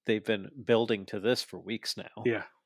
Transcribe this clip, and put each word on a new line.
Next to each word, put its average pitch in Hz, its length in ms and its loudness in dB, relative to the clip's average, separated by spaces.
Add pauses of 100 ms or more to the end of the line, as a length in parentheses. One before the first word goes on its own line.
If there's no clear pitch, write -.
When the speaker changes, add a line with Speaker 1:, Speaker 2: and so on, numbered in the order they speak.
Speaker 1:
They've 107 180 2
been 101 260 -2 (140)
building 113 440 4
to 104 120 -6
this 117 240 2
for - 160 -14
weeks 98 380 -6
now. - 280 -10
Speaker 2:
Yeah. 110 180 0 (220)